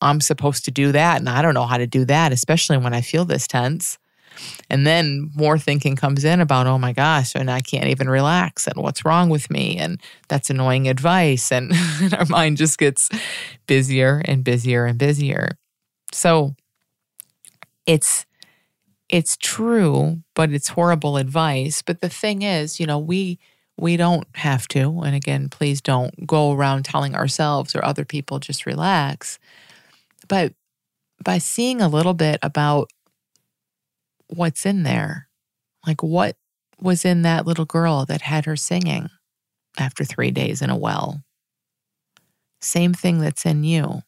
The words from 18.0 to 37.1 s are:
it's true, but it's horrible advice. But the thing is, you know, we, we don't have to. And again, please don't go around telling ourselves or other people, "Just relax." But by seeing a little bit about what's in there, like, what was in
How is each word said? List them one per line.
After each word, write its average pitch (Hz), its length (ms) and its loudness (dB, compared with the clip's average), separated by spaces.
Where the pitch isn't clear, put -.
it's 175 260 0
true, 165 840 0
but 160 160 2
it's 143 180 -4
horrible 156 480 2
advice. 135 640 -2
But 170 200 -6
the 175 80 -2
thing 208 340 -4
is, 160 360 -2
you 170 60 -2
know, 147 140 0
we, 180 400 -2
we 170 180 2
don't 170 380 2
have 135 320 -2
to. 147 340 0
And 139 140 -2
again, 139 340 -2
please 139 320 -2
don't 127 460 -2
go 151 240 2
around 139 340 0
telling 143 300 -4
ourselves 143 600 -2
or - 80 -2
other 147 220 -2
people, 139 320 -8
"Just 139 300 -8
relax." 151 720 -2
But 185 260 0
by 185 160 0
seeing 240 420 -2
a 175 80 4
little 165 240 2
bit 156 300 0
about 147 480 0
what's 170 400 -4
in 196 160 0
there, 123 440 -4
like, 156 160 -2
what 170 340 0
was 185 240 0
in 175 200 4